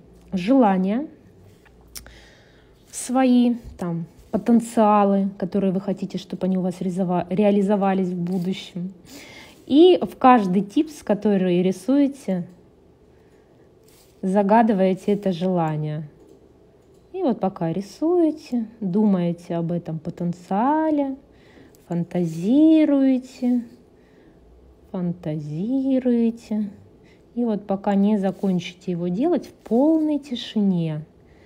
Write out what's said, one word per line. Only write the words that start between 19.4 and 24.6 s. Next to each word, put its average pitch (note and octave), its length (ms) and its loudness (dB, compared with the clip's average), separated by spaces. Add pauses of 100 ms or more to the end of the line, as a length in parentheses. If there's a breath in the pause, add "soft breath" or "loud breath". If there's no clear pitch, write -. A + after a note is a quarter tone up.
об E3+ 160 -4
этом E3 300 -6
потенциале, C4+ 1120 -2 (720 loud breath)
фантазируете, B3 1800 2 (1300 soft breath)